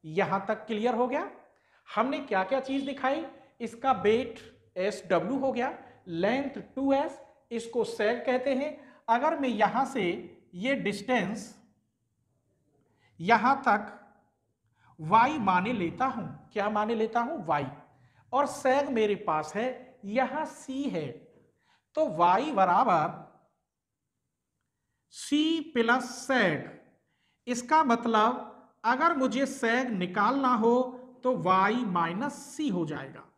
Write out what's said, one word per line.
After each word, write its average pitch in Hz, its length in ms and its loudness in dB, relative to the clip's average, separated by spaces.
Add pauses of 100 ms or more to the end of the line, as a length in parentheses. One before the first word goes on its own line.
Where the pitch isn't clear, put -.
यहां 170 360 0
तक 214 260 -6
क्लियर 226 280 -2
हो 240 120 0
गया? 311 240 -4 (580)
हमने 262 320 -2
क्या 190 240 0
क्या 262 160 0
चीज 269 240 -4
दिखाई? 277 400 -2 (360)
इसका 254 320 -2
वेट 226 480 0 (360)
एस 190 300 -4
डब्ल्यू 185 320 0
हो 269 140 0
गया, 240 200 -4 (360)
लेंथ 208 540 -2 (120)
टू 269 180 0
एस, 294 280 0 (300)
इसको 226 340 -2
sag 226 420 -2
कहते 254 280 0
हैं। 294 220 -4 (320)
अगर 277 300 2
मैं 277 100 0
यहां 220 380 2
से 208 200 -2 (480)
ये 240 200 -2
डिस्टेंस 202 800 -4 (1700)
यहां 226 380 6
तक 208 340 2 (1040)
वाई 226 400 4
माने 190 340 2
लेता 196 340 -2
हूं, 233 180 -4 (280)
क्या 208 180 -2
माने 214 240 0
लेता 233 260 0
हूं? 277 240 -4
वाई, 147 220 0 (680)
और 277 140 2
sag 277 420 2
मेरे 220 260 2 (120)
पास 156 300 -2
है, 254 480 -6
यहां 262 420 -2
सी 269 380 -10
है, 175 220 -4 (880)
तो 311 120 2
वाई 185 440 4
बराबर 185 720 4 (1900)
सी 311 460 0 (140)
प्लस 240 520 0
sag। 190 420 2 (800)
इसका 247 380 2
मतलब 233 580 2 (420)
अगर 302 320 2
मुझे 262 300 0
sag 247 440 -2
निकालना 214 640 0
हो 233 220 4 (480)
तो 254 120 2
वाई 190 380 4
माइनस 190 600 -2 (120)
सी 302 220 -4
हो 175 180 -2
जाएगा। 135 360 -10 (160)